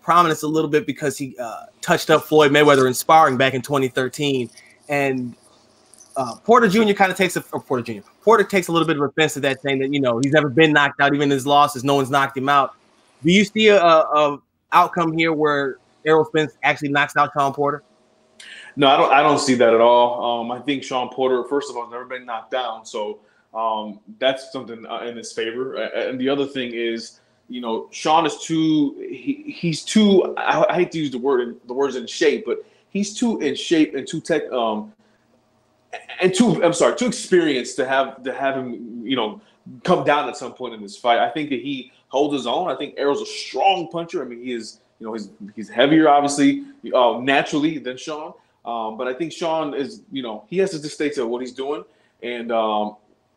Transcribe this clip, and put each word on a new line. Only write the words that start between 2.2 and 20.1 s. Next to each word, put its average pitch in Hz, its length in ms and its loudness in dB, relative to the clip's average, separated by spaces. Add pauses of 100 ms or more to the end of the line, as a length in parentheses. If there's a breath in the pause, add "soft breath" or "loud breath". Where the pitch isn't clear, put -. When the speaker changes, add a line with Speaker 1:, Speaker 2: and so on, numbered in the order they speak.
Speaker 1:
Floyd 151 280 4
Mayweather 143 360 6
in 123 60 0
sparring 156 440 4
back 131 160 2
in 127 80 -4
twenty 135 260 -2
thirteen. 131 600 -4 (400 soft breath)
And, 135 440 -2 (840)
uh, 120 180 -6
Porter 233 320 4
Junior 208 260 2
kinda 190 220 2
takes 185 200 0
a, 156 160 -4
or 151 100 -6
Porter 127 220 -4
Junior, 110 200 -10 (180)
Porter 208 220 4
takes 190 240 -2
a 170 40 -4
little 165 160 2
bit 156 100 0
of 143 60 0
offense 151 320 0
to 139 40 -8
that, 135 220 -2
saying 139 180 -2
that, 135 140 -2
you 139 80 0
know, 120 180 0
he's 139 140 0
never 151 160 4
been 156 240 4
knocked 143 280 2
out, 143 140 4
even 143 160 2
in - 0 -
his 135 160 -2
losses, 143 360 4
no 139 120 2
one's 135 160 0
knocked 139 260 0
him 135 120 -4
out. 139 260 2 (480)
Do 165 80 4
you 196 140 6
see 220 240 2
a, 202 120 8
a 151 560 4 (340)
outcome 170 460 2
here 165 160 2
where 143 440 0 (280)
Errol 156 200 6
Spence 156 360 -2
actually 143 280 -2
knocks 143 280 0
out 143 160 2
Shawn 139 200 0
Porter? 143 280 -4 (960 loud breath)
Speaker 2:
No, 139 120 4
I 143 100 6
don't, 165 160 4
I 143 80 6
don't 151 180 4
see 131 160 2
that 117 180 6
at 113 80 4
all. 120 600 4